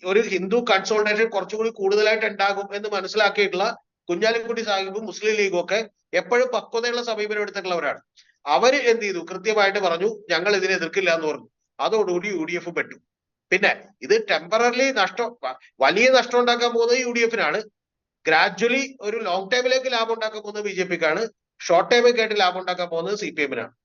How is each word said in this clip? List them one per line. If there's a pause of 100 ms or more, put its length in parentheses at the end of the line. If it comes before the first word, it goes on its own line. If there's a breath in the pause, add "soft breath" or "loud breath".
ഒരു
ഹിന്ദു
കൺസോളിഡേഷൻ
കുറച്ചുകൂടി
കൂടുതലായിട്ട്
ഉണ്ടാകും
എന്ന്
മനസ്സിലാക്കിയിട്ടുള്ള (300)
കുഞ്ഞാലിക്കുട്ടി
സാഹിബും
മുസ്ലിം
ലീഗും
ഒക്കെ (220)
എപ്പോഴും
പക്വതയുള്ള
സമീപനം
എടുത്തിട്ടുള്ളവരാണ്. (460 soft breath)
അവര്
എന്ത്
ചെയ്തു?
കൃത്യമായിട്ട്
പറഞ്ഞു, (240)
"ഞങ്ങൾ
ഇതിനെ
എതിർക്കില്ല"
എന്ന്
പറഞ്ഞു. (320)
അതോടുകൂടി
യു
ഡി
എഫ്
പെട്ടു. (560)
പിന്നെ (140)
ഇത്
ടെമ്പററിലി
നഷ്ടം, (100)
വ-, (240 soft breath)
വലിയ
നഷ്ടം
ഉണ്ടാക്കാൻ
പോകുന്നത്
യു
ഡി
എഫിനാണ്. (640)
ഗ്രാജ്വലി
ഒരു
ലോങ്
ടൈമിലേക്ക്
ലാഭം
ഉണ്ടാക്കാൻ
പോകുന്നത്
ബി
ജെ
പിക്കാണ്. (340)
ഷോർട്ട്
ടൈമൊക്കെ
ആയിട്ട്
ലാഭം
ഉണ്ടാക്കാൻ
പോകുന്നത്
സി
പി
എമ്മിനാണ്. (120)